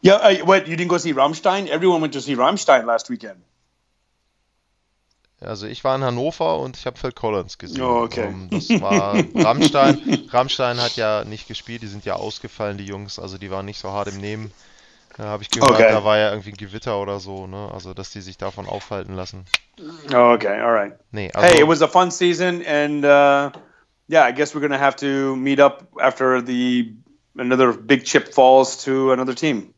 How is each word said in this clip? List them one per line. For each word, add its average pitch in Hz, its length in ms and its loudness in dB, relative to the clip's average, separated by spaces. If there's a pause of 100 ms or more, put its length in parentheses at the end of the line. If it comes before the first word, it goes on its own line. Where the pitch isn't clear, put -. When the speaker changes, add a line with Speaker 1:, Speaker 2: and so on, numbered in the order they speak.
Speaker 1:
Ja, 208 280 6
äh, 185 180 2
wait, 190 200 4
you 165 80 -8
didn't 175 120 -4
go 175 100 0
see 170 140 -4
Rammstein? 160 560 0
Everyone 165 340 0
went 156 120 -4
to 143 60 -6
see 139 160 -6
Rammstein 131 500 2
last 117 240 -4
weekend. 107 280 -12 (2000)
Speaker 2:
Also 107 280 -14
ich - 160 -16
war 131 120 0
in 135 80 -4
Hannover 156 560 -2
und 131 180 -10
ich - 100 -14
hab 123 100 -10
Phil 127 140 -8
Collins 101 480 -6
gesehen. 113 240 -10
Speaker 1:
Oh, 120 200 0
okay. 117 220 -6
Speaker 2:
Ähm, 92 240 -12
das - 200 -4 (120)
war 196 340 0 (200)
Rammstein. 147 920 2
Speaker 1:
<laughs> - 40 -20
Speaker 2:
Rammstein 123 500 -2
hat 120 140 -4
ja 107 300 -2
nicht 107 220 -14
gespielt, 117 360 -14
die 107 40 -14
sind 101 180 -16
ja 95 100 -6
ausgefallen, 104 640 -10
die 98 80 -12
Jungs. 98 340 -12
Also 95 180 -14
die 95 140 -14
waren 95 140 -8
nicht 104 140 -14
so 98 120 -12
hart 101 160 -6
im 98 100 -12
Nehmen. 104 340 -12 (680)
Da 110 120 -12
hab 104 120 -8
ich 107 80 -12
gehört, 127 220 2
Speaker 1:
Okay. 110 200 6
Speaker 2:
da 107 120 0
war 107 140 2
ja 107 120 2
irgendwie 104 220 -8
ein 101 60 -18
Gewitter 104 420 -8
oder 101 200 -6
so, 95 280 -14
ne? 98 260 -14
Also 92 220 -16
dass 95 160 -16
die 104 100 -16
sich 92 160 -18
davon 98 300 -12
aufhalten 95 480 -10
lassen. 92 300 -14 (640)
Speaker 1:
Okay, 120 520 4
all 117 120 0
right. 104 220 0 (180)
Speaker 2:
Nee, 101 220 -8
Speaker 1:
Hey, 175 180 6
Speaker 2:
also 156 120 8
Speaker 1:
it 151 40 4
was 160 140 4
a 156 60 4
fun 180 240 2
season 175 560 -2
and, 147 360 -2
uh, 143 480 4 (560)
yeah, 151 200 4
I 127 60 -2
guess 143 220 -2
we're 147 60 -4
gonna 143 180 -2
have 139 180 2
to 135 380 -2
meet 135 240 -2
up 139 280 4 (120)
after 127 460 2
the, 123 500 -2 (420)
another 127 360 2
big 110 320 0
chip - 280 0
falls 131 520 4
to 131 260 0
another 127 240 -2
team. 120 420 -4